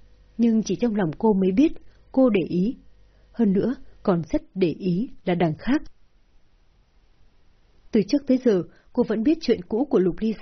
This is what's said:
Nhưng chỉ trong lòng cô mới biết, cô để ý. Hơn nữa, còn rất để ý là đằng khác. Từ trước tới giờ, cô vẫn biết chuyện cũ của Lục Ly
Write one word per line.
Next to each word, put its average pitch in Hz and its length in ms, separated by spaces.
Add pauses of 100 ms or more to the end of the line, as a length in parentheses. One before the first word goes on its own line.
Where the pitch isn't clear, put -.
(380)
Nhưng 226 240
chỉ 180 140
trong 214 180
lòng 196 240
cô 220 140
mới 190 200
biết, 294 200 (400)
cô 262 180
để 196 180
ý. 185 280 (560)
Hơn 214 200
nữa, 202 220 (280)
còn 175 200 (100)
rất 302 100 (120)
để 190 140
ý 185 420 (140)
là 180 100
đằng 170 240
khác. 277 240 (2000)
Từ 214 160
trước 285 180
tới 254 180
giờ, 196 180 (300)
cô 247 100
vẫn 220 200
biết 302 180
chuyện 185 280
cũ 226 160
của 240 140
Lục 180 200
Ly 220 240